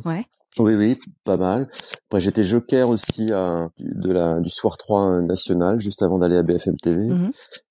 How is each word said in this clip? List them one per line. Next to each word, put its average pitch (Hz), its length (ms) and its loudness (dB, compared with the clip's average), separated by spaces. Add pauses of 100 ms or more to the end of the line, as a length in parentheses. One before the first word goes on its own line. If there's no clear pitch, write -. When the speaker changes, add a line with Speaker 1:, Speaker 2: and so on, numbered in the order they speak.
Speaker 1:
Ouais. 170 180 -4 (320)
Speaker 2:
Oui, 110 180 4
oui, 107 220 2 (280)
pas 95 100 0
mal. 95 320 0 (400)
Après, 98 140 0
j'étais 101 240 2
joker 120 420 2
aussi 110 460 -2
à, 87 340 -2 (100)
de - 340 -4
la, 85 280 2
du 85 100 -2
Soir - 280 -2
trois 98 440 0
national, 92 600 0
juste 101 200 -4
avant 92 160 2
d'aller 87 200 4
à 87 60 4
B 87 140 2
F - 100 -4
M 90 140 0
T 85 140 2
V. 92 60 0
Speaker 1:
Mhm. 180 300 0 (400)